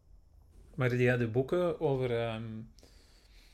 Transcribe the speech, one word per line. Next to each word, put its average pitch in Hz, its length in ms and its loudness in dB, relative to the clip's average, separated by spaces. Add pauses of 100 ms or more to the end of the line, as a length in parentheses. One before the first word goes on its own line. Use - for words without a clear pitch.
(760)
Maar 127 140 0
die 123 220 4
hadden 120 220 2
boeken 160 480 0
over, 131 300 0 (100)
ehm, 113 220 -4 (1120)